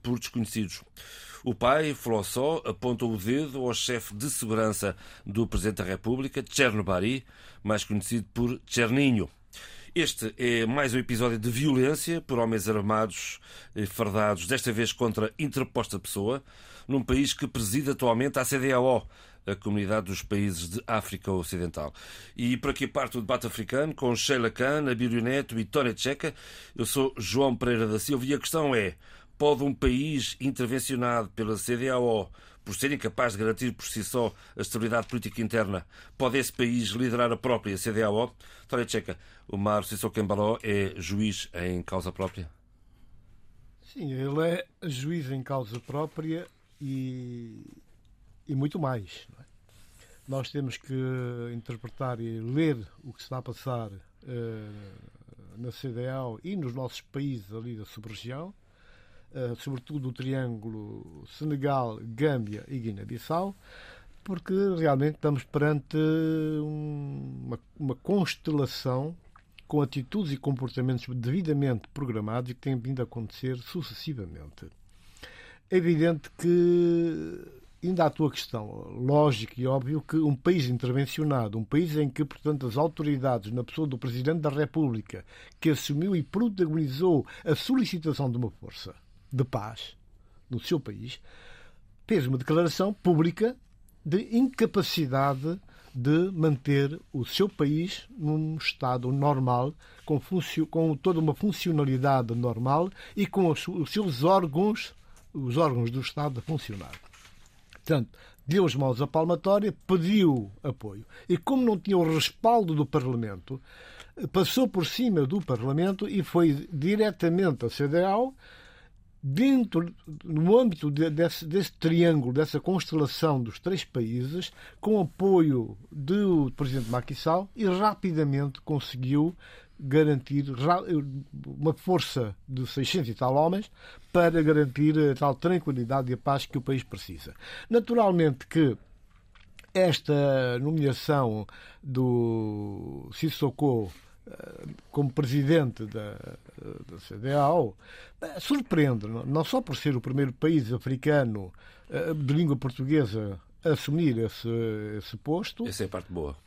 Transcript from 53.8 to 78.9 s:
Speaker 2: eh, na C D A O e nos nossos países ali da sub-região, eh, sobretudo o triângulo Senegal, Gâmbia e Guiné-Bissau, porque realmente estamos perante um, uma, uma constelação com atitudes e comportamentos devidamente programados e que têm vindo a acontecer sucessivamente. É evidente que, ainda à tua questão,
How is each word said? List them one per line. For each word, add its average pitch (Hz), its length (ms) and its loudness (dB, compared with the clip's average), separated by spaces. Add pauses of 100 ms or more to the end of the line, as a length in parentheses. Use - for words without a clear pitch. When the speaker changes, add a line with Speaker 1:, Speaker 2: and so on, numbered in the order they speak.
Speaker 2:
eh, 113 420 -8 (880)
na 120 140 -8
C - 180 -10
D 123 200 -6
A 131 160 -6
O 113 180 -10
e 190 120 -8
nos 135 180 -6
nossos 127 280 -8
países 127 520 -8
ali 113 220 -10
da 104 100 -12
sub-região, 117 680 -12 (800)
eh, 123 280 -6
sobretudo 131 500 -6
o - 20 -6
triângulo 110 1120 -8 (140)
Senegal, 135 640 0
Gâmbia 113 640 -2
e 135 120 -8
Guiné-Bissau, 117 760 -4 (680)
porque 185 320 -4 (200)
realmente 147 420 2
estamos 147 260 0
perante 151 520 0
um, 151 1500 -2
uma, 123 140 -6 (200)
uma 131 160 -2
constelação 147 1200 -2 (520)
com 147 140 2
atitudes 139 520 -2
e 135 40 -4
comportamentos 127 680 -2 (100)
devidamente 139 800 0
programados 120 580 -4
e - 40 -10
que - 60 -20
têm 135 160 -2
vindo 127 240 -4
a - 20 0
acontecer 123 540 -6
sucessivamente. 101 1120 -10 (1000)
É 185 80 4
evidente 165 600 4
que, 170 1120 2 (360)
ainda 170 220 2
à 143 60 4
tua 151 180 0
questão, - 380 -8 (280)